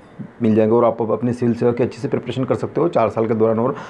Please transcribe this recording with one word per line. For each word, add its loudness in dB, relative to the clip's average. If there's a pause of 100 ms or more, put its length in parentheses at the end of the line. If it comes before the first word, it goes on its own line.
(420)
मिल 2
जाएंगे 4
और 4
आप 0
अपने -2
सिविल 0
सेवा 2
की 0
अच्छे -4
से -4
प्रिपरेशन -4
कर 0
सकते -4
हो, 2
चार 2
साल -2
के 0
दौरान 2
और 0 (140)